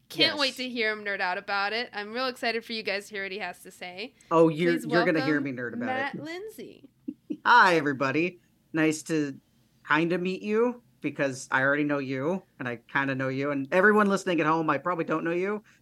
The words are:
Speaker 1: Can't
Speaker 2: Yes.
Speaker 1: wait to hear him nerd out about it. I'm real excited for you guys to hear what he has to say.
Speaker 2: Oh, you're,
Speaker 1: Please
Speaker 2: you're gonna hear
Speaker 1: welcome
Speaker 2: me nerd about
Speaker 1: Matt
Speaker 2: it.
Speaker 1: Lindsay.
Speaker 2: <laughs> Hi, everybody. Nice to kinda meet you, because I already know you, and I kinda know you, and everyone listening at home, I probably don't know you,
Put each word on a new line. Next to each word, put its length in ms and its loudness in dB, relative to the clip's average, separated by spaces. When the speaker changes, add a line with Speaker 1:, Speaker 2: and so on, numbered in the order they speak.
Speaker 1:
Can't 220 2
Speaker 2:
Yes. 60 -6
Speaker 1:
wait 180 0
to 120 -6
hear 240 -2
him 100 -8
nerd 200 -4
out 160 0
about 340 -2
it. 220 -4
I'm 180 -8
real 140 -4
excited 360 -4
for 120 -10
you 80 -6
guys 260 -4
to 60 -20
hear 80 -6
what 100 -8
he 60 -8
has 220 -8
to 100 -20
say. 420 -14
Speaker 2:
Oh, 200 6
you're, 240 0
Speaker 1:
Please 120 -4
Speaker 2:
you're 200 2
gonna 180 2
hear 160 2
Speaker 1:
welcome 40 -4
Speaker 2:
me 60 -8
nerd 100 -6
about 140 -6
Speaker 1:
Matt 300 -4
Speaker 2:
it. 60 -10
Speaker 1:
Lindsay. 680 -14
Speaker 2:
<laughs> 320 -6
Hi, 300 8
everybody. 640 0
Nice 300 2
to 300 -2
kinda 300 2
meet 240 -4
you, 400 0
because 500 -4
I 120 2
already 220 2
know 160 -2
you, 420 -4
and 100 -6
I 120 -6
kinda 220 0
know 160 -2
you, 200 -2
and 220 -4
everyone 380 6
listening 320 0
at 40 2
home, 220 2
I 80 2
probably 300 -2
don't 180 -2
know 80 -2
you, 320 -4